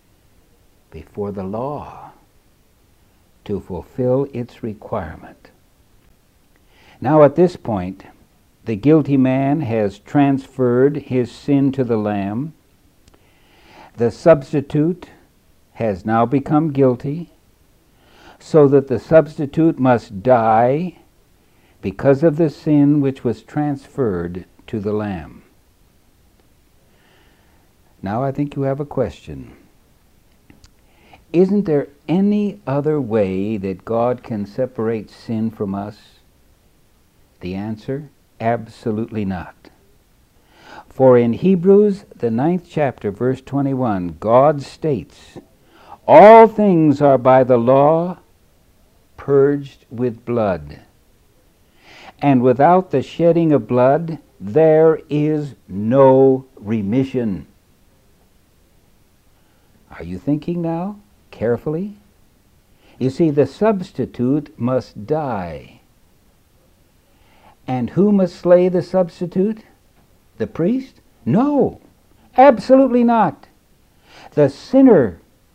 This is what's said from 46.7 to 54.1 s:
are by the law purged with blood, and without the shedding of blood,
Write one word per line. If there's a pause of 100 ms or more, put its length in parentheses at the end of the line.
are
by
the
law (1000)
purged
with
blood, (1400)
and
without
the
shedding
of
blood, (200)